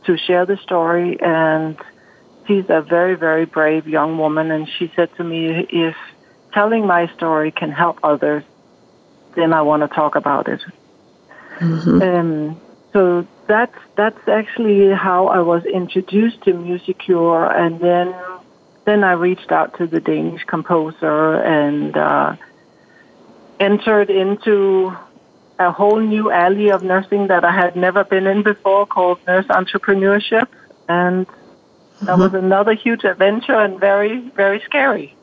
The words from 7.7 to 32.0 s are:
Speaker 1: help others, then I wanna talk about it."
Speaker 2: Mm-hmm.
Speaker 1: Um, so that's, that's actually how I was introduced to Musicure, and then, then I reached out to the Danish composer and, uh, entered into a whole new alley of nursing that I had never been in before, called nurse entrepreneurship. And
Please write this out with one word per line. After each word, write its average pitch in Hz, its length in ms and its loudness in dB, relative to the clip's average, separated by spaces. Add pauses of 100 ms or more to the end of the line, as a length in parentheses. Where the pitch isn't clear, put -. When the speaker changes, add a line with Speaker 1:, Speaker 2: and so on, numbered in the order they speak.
Speaker 1:
help 165 320 -2
others, 147 400 0 (920)
then 165 180 2
I 160 80 2
wanna 151 260 0
talk 151 280 -2
about 139 320 -2
it." - 140 -6 (1000)
Speaker 2:
Mm-hmm. 165 420 2
Speaker 1:
Um, 165 600 -2 (320)
so 180 340 2 (180)
that's, 220 320 0 (180)
that's 214 320 -2
actually 208 640 2
how 190 360 2
I 185 120 2
was 170 260 2
introduced 185 800 -2
to 190 80 4
Musicure, 170 920 0
and 165 340 0
then, 175 360 0 (680)
then 208 180 4
I 185 100 2
reached 180 380 -2
out 160 260 0
to 175 80 -2
the 165 140 -2
Danish 160 460 -4
composer 156 880 -2
and, 147 600 0
uh, 147 400 0 (1200)
entered 202 500 2
into 196 840 2 (680)
a 180 120 2
whole 208 280 2
new 214 300 0
alley 196 400 2
of 185 140 2
nursing 190 440 0
that 180 160 2
I 170 80 2
had 175 240 0
never 185 280 0
been 190 240 0
in 202 160 0
before, 202 420 0
called 180 400 0
nurse 185 220 0
entrepreneurship. 196 1000 0 (400)
And 180 380 0 (760)